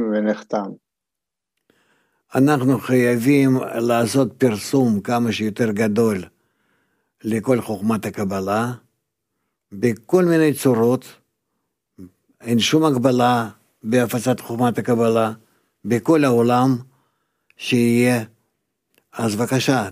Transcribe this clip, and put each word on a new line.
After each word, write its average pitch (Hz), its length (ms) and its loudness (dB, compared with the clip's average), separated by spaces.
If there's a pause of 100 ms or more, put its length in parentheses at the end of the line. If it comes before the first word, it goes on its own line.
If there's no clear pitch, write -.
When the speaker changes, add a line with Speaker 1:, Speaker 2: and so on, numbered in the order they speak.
(120)
Speaker 1:
ונחתם? 107 580 -4 (1600)
Speaker 2:
אנחנו 131 440 2
חייבים 127 760 2 (180)
לעשות 117 640 0
פרסום 117 640 0
כמה 120 320 -2
שיותר 107 380 -4
גדול 107 460 0 (1080)
לכל 113 360 0
חוכמת 107 460 -4
הקבלה, 98 680 -4 (1000)
בכל 117 520 0
מיני 160 300 2
צורות. 123 500 0 (1400)
אין 117 180 0
שום 156 260 0
הגבלה 123 640 0 (340)
בהפצת 120 580 -2
חוכמת 117 380 -2
הקבלה, 113 540 0 (520)
בכל 120 400 2
העולם 123 520 2 (800)
שיהיה. 120 680 0 (880)
אז 113 240 -4
בבקשה, 120 560 -2